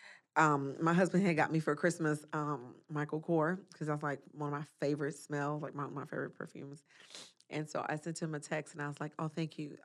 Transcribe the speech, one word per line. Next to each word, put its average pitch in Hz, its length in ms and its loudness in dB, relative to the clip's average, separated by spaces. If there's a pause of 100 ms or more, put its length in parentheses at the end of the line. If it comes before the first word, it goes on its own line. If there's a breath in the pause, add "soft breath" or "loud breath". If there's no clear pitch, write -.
(360 soft breath)
um, 143 460 6
my 165 120 6
husband 180 320 6
had 165 100 6
got 151 160 4
me 160 80 4
for 147 160 2
Christmas, 160 560 0
um, 147 420 -4 (160)
Michael 151 320 -2
Kors, 165 360 2 (160)
'cause 156 140 -8
that's, 147 140 -2
like, 139 180 -2 (120)
one 147 200 -4
of 143 80 -2
my 151 60 -10 (140)
favorite 147 360 0
smells, 147 460 -2
like, 139 120 -8
my, 143 140 -4
my 139 180 -8
favorite - 280 -6
perfumes. - 500 -12 (640 loud breath)
And 156 200 -4
so - 180 -4
I 156 80 -2
sent 165 260 -6
him 156 120 -2
a 147 60 -4
text, 151 340 -6
and 147 80 -6
I 143 60 -2
was 147 120 -8
like, 151 180 -6
"Oh, 160 100 -2
thank 156 300 -4
you," 147 260 -8